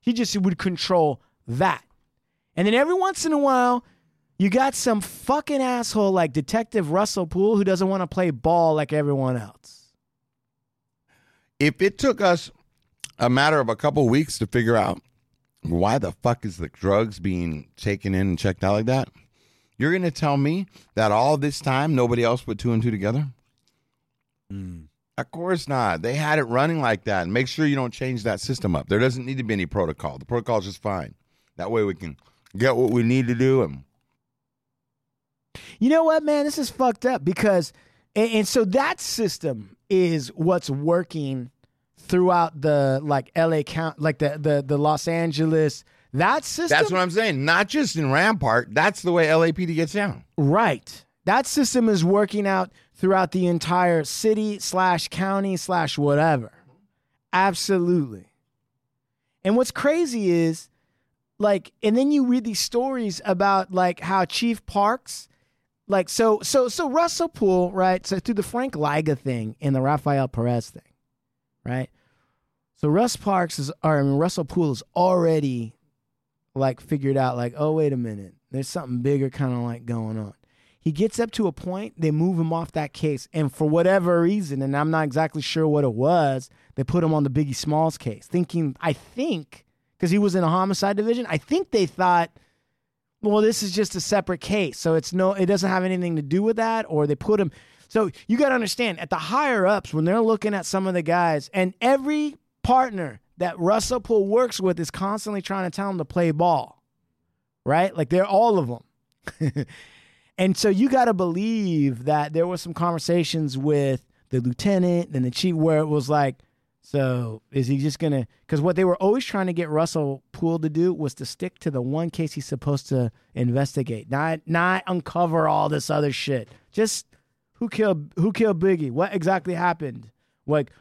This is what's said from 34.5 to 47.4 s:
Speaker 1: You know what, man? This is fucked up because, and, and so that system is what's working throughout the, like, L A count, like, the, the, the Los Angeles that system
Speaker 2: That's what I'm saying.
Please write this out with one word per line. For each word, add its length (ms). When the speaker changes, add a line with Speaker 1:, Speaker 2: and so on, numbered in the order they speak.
Speaker 1:
You 120
know 140
what, 180
man? 240
This 120
is 120
fucked 340
up 200
because, 480
and, 140
and 180
so 180
that 320
system 800
is 380
what's 420
working 800
throughout 640
the, 400
like, 320
L 180
A 100
count, 380
like, 180
the, 220
the, 260
the 120
Los 280
Angeles 800
that 320
system 320
Speaker 2:
That's 140
what 100
I'm 100
saying. 340